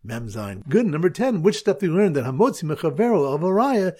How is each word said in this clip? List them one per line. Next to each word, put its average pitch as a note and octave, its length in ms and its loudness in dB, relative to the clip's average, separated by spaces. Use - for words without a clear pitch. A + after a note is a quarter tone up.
Mem A2+ 260 -10
Zayin. G2+ 380 -10
Good. G#3 200 2
Number E3 240 0
ten. A3+ 320 -2
Which G#3 200 2
Daf F#3+ 160 0
do E3+ 140 0
we F3 60 2
learn G3 160 2
that C3 100 0
Hamotzi D#3 400 0
Mechavero D#3 720 0
of D3 80 -2
Araya G3 580 0